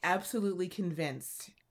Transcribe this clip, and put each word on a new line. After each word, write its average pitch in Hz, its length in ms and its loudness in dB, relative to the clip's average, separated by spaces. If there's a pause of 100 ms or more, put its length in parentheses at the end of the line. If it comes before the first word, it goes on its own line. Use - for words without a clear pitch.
absolutely 190 640 2
convinced 160 840 -2 (220)